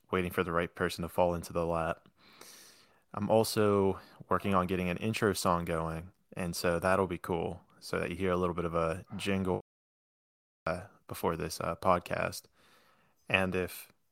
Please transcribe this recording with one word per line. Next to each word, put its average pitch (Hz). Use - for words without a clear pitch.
waiting 90
for 92
the 87
right 85
person 87
to 85
fall 87
into 85
the 85
lap. 82
I'm 104
also 101
working 95
on 90
getting 90
an 87
intro 110
song 87
going, 82
and 87
so 87
that'll 92
be 87
cool, 87
so -
that 85
you 87
hear 92
a 90
little 90
bit 82
of 82
a 85
jingle, 95
uh, 87
before 90
this, 82
uh, 85
podcast. 87
And 95
if -